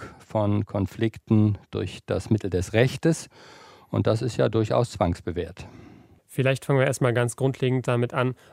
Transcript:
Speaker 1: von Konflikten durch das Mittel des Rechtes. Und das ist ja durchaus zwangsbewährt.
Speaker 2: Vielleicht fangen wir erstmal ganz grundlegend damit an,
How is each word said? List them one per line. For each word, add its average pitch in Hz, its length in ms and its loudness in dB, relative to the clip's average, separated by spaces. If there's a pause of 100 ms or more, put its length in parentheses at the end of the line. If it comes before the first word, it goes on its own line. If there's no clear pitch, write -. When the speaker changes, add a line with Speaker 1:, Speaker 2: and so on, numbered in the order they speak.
(200)
Speaker 1:
von 104 460 0
Konflikten 107 920 0 (140)
durch 98 340 -6
das - 240 -2
Mittel 107 200 0
des 90 240 -2
Rechtes. 135 540 2 (600)
Und 107 180 0
das 110 140 2
ist - 160 -6
ja 123 120 2
durchaus 113 420 0
zwangsbewährt. 87 760 -4 (680)
Speaker 2:
Vielleicht 131 300 0
fangen 139 140 2
wir 131 80 4
erstmal 127 260 0
ganz 120 220 0
grundlegend 131 520 -2
damit 123 280 0
an, 127 180 0 (180)